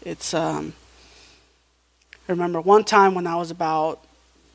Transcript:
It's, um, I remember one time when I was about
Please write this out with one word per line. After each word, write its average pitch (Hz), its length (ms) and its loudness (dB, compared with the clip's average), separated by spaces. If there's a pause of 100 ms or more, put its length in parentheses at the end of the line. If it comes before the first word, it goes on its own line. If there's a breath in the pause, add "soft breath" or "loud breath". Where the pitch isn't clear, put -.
It's, - 320 -12
um, 156 400 -4 (1500 soft breath)
I - 40 -4
remember 175 300 -4
one 202 220 6
time 196 300 4
when 180 140 -4
I 170 80 -4
was 170 160 -6
about 160 520 -4 (520)